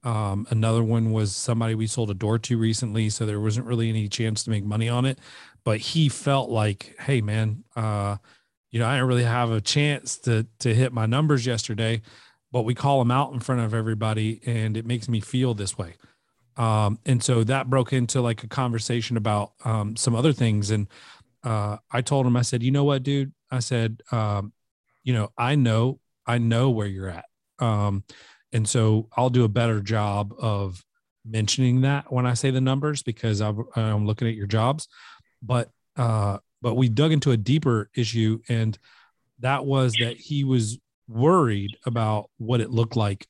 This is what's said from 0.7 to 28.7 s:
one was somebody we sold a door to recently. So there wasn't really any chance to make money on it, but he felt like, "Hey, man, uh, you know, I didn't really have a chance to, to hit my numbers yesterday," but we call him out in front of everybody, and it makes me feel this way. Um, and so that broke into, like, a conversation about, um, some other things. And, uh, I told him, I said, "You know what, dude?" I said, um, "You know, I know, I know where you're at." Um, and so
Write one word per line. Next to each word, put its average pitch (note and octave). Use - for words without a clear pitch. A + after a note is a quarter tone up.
one A2+
was G#2+
somebody A2+
we A2
sold G#2+
a G2
door G#2+
to A#2
recently. A2
So A2
there G#2
wasn't A2
really A2+
any A2
chance A2
to A2+
make G#2
money G#2
on B2
it, C3
but G#2+
he D#3+
felt C#3
like, G#2+
"Hey, C3+
man, A2
uh, G#2
you A2+
know, A#2
I C3
didn't C3
really B2
have A#2+
a A2+
chance C#3+
to, A2+
to A#2
hit B2+
my A2+
numbers C3+
yesterday," A2+
but B2
we A#2+
call C#3
him A#2+
out C3
in B2+
front B2
of A2
everybody, A2
and A2
it A2+
makes A2+
me A2+
feel B2+
this G2+
way. E2+
Um, G#2+
and B2
so A#2
that B2+
broke C3
into, B2+
like, A#2
a A#2
conversation A#2
about, G#2
um, A2
some A#2
other C3+
things. G#2+
And, G#2
uh, G#2
I B2
told C3+
him, A#2+
I B2
said, A#2
"You B2+
know C#3+
what, C#3
dude?" C#3
I C3
said, A2+
um, G#2
"You B2+
know, G#2+
I B2
know, A#2+
I A#2+
know A#2
where A2
you're F#2+
at." E2+
Um, G#2
and A2
so A2